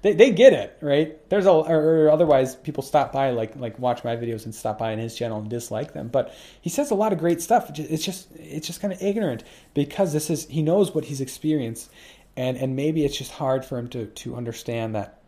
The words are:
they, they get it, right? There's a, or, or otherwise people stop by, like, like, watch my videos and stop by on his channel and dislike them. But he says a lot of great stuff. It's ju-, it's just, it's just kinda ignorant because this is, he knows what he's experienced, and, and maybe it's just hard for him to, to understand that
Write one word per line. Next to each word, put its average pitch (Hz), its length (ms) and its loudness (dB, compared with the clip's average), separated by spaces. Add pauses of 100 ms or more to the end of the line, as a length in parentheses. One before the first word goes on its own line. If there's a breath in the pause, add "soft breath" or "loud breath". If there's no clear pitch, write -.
they, 202 120 2
they 233 160 8
get 220 220 10
it, - 280 -4
right? 147 480 0
There's 190 180 2
a, 190 40 8
or, 156 560 4
or 151 40 8
otherwise 147 460 4
people 139 260 -8
stop - 300 0
by, 135 180 0
like, 113 260 -4
like, 120 220 -10
watch 123 240 -2
my 117 140 -4
videos 117 280 -6
and 110 100 -12
stop 107 240 -6
by 113 140 -4
on 107 60 -6
his 113 160 -8
channel 113 240 -6
and 107 100 -8
dislike 117 440 -8
them. - 160 -10
But 127 260 -2 (260 loud breath)
he 170 100 -6
says 285 200 -2
a 220 40 0
lot 214 180 0
of 170 60 -2
great 170 240 0
stuff. - 260 2
It's 147 100 -12
ju-, 156 100 -8
it's 156 160 -4
just, - 300 -10
it's 156 320 -12
just - 140 -12
kinda 190 240 -6
ignorant 196 400 -2 (300 loud breath)
because 143 380 -2
this 151 180 -4
is, 156 160 -4
he 151 160 -4
knows 175 320 2
what 156 100 -2
he's 135 160 -10
experienced, 131 680 -4 (460 loud breath)
and, 127 200 -4
and 131 180 -4
maybe 151 300 -2
it's 139 120 -2
just - 160 -12
hard 131 320 -2
for 123 140 -8
him 120 100 -8
to, 117 180 -8
to - 280 -12
understand 117 600 -6
that 101 340 -8